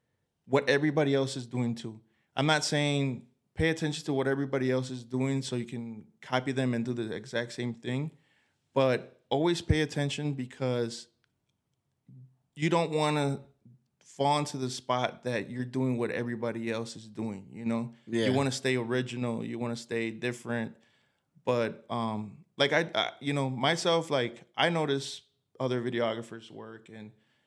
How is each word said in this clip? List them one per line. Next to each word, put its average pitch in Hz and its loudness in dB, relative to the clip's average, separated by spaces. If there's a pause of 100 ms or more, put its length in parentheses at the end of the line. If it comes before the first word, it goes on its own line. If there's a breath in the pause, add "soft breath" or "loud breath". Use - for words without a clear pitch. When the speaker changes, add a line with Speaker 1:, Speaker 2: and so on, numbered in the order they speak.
(460)
Speaker 1:
what 131 2
everybody 143 4
else 135 2
is 120 -8
doing 120 0
too. 110 -10 (360)
I'm 139 2
not 151 4
saying 147 0 (280)
pay 160 2
attention 156 -2
to 151 -2
what 135 2
everybody 139 0
else 127 2
is 123 -10
doing 131 0
so 127 -4
you 120 -2
can 117 -10 (180)
copy 127 0
them 127 2
and 117 0
do 123 -2
the 113 -4
exact 117 -6
same 123 -4
thing, 127 -4 (600 soft breath)
but 131 2
always 170 2
pay 156 2
attention 147 -2
because 123 -2 (1500)
you 151 0
don't 170 4
wanna 151 2 (580)
fall 143 2
into 143 -2
the 131 -2
spot 123 0
that 117 -2
you're 123 -4
doing 127 0
what 117 0
everybody 117 -2
else 113 -4
is 110 -16
doing, 104 -6
you 113 -10
know? 117 0 (120)
Speaker 2:
Yeah. 113 2
Speaker 1:
You 127 4
wanna 135 4
stay 127 0
original, 120 -2
you 117 -6
wanna 117 -2
stay 113 -2
different. 120 -4 (720 soft breath)
But, 117 0
um, 110 -4 (200)
like, 143 4
I, 165 2
I, 110 2
you 143 -2
know, 135 2
myself, 160 2
like, 123 0 (140)
I 151 4
notice 147 -2 (380)
other 127 0
videographers' 113 -2
work 110 -16
and, 110 -14 (360)